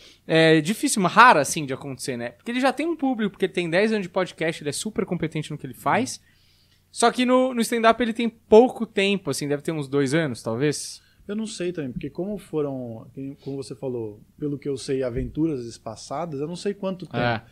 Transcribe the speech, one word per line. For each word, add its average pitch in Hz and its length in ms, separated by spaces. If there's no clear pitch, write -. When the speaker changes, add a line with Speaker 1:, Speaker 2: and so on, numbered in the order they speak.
Speaker 1:
é, 160 360
difícil, 220 400
uma 175 80
rara, 220 320
assim, 147 240
de 131 80
acontecer, 131 420
né? 117 140
Porque - 220
ele 254 100
já 269 100
tem 294 160
um 339 80
público, 226 360
porque - 140
ele 180 80
tem 175 160
dez 202 220
anos 208 120
de 175 60
podcast, 170 540
ele 143 60
é 143 40
super 220 320
competente 160 460
no 147 60
que - 80
ele 123 80
faz, 190 480
só - 180
que 240 160
no, 254 280
no 233 80
stand-up 226 420
ele 226 80
tem 233 160
pouco 233 580
tempo, 196 440
assim, 143 180
deve 143 160
ter 170 80
uns 151 160
dois 139 260
anos, 151 300
talvez. 135 580
Speaker 2:
Eu 208 120
não 220 100
sei 180 240
também, 139 220
porque 147 160
como 196 280
foram, 127 720
como 139 100
você 135 180
falou, 117 460
pelo 143 220
que - 80
eu 139 80
sei, 131 260
aventuras 131 640
espaçadas, 139 760
eu 151 60
não 175 100
sei 202 160
quanto 190 320
tempo. 120 180
Speaker 1:
É. 117 180